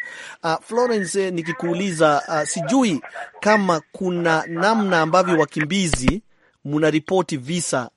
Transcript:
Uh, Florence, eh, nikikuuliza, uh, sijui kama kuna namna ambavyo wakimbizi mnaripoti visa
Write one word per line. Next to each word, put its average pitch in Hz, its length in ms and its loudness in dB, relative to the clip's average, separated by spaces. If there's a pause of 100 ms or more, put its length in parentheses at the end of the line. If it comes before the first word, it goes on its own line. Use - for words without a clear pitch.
(440)
Uh, 160 120 0
Florence, 214 720 -2
eh, 180 60 -4
nikikuuliza, 170 960 0
uh, 156 160 -2
sijui 175 580 0 (380)
kama 196 420 2 (100)
kuna 170 560 0
namna 185 540 2
ambavyo 180 380 2
wakimbizi 156 840 0 (440)
mnaripoti 156 720 0
visa 127 600 -4